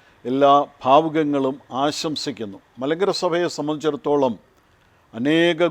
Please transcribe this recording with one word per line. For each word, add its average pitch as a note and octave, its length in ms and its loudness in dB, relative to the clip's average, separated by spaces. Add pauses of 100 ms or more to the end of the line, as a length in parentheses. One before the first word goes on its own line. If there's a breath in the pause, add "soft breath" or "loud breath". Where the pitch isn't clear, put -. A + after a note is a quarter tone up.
(260 soft breath)
എല്ലാ C#3 280 4 (300)
ഭാവുകങ്ങളും C#3+ 720 2 (280)
ആശംസിക്കുന്നു. C3 760 -6 (240)
മലങ്കര E3 300 -2 (100)
സഭയെ F3 260 -2 (100)
സംബന്ധിച്ചിടത്തോളം D3 760 -2 (800 soft breath)
അനേക D#3+ 580 2